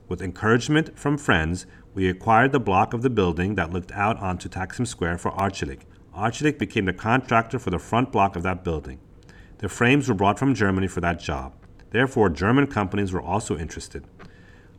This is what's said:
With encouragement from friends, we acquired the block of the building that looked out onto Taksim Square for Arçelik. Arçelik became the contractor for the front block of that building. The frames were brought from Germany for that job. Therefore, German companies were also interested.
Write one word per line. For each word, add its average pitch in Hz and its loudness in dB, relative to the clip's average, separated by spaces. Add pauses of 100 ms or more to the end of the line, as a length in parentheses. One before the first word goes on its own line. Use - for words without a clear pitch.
With 90 -6
encouragement 120 0
from 147 -2
friends, 87 0 (280)
we 95 0
acquired 113 4
the 143 2
block 104 2
of 117 -4
the 135 2
building 92 2
that 85 -2
looked 90 -6
out 104 0
onto 90 -6
Taksim 92 -6
Square 87 -4
for - -4
Arçelik. 95 -4 (340)
Arçelik 123 0
became 101 -2
the 90 2
contractor 113 0
for 92 -4
the 85 0
front 123 0
block 98 2
of 87 -4
that 90 -4
building. 76 -6 (600)
The 101 -6
frames 131 2
were 113 2
brought 98 2
from 135 2
Germany 95 2
for 90 -6
that 85 -2
job. 67 -6 (360)
Therefore, 117 2
German 104 4
companies 101 -2
were 90 -4
also 95 -4
interested. 78 -12 (760)